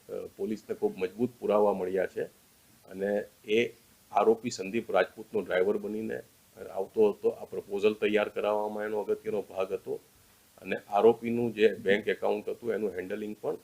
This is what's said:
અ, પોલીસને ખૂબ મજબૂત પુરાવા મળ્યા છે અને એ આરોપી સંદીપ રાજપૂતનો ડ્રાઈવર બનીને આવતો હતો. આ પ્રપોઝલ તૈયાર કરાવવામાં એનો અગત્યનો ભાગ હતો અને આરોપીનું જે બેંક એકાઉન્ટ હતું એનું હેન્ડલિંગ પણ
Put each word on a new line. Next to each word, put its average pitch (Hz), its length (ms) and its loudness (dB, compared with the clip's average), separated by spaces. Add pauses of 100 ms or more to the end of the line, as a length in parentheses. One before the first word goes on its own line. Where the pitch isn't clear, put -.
અ, - 60 -10 (220)
પોલીસને 104 380 -6
ખૂબ 104 220 -2
મજબૂત 101 440 -2
પુરાવા 104 340 4
મળ્યા 92 400 -2
છે - 100 -4 (640)
અને 95 220 -4 (380)
એ 107 100 2 (540)
આરોપી 110 380 4
સંદીપ 98 400 -4
રાજપૂતનો 101 500 0
ડ્રાઈવર 92 380 2
બનીને 110 400 -6 (380)
આવતો 98 520 -4
હતો. 101 220 0
આ 113 160 -8
પ્રપોઝલ 101 480 0
તૈયાર 104 360 2
કરાવવામાં 104 560 -2
એનો 107 140 -4
અગત્યનો 104 420 -2
ભાગ 95 300 -4
હતો 127 220 -6 (680)
અને 95 140 -4
આરોપીનું 117 760 2
જે 104 200 6
બેંક 101 340 2
એકાઉન્ટ 101 400 0
હતું 107 260 -4
એનું 98 220 -2
હેન્ડલિંગ 104 400 -6
પણ - 280 -6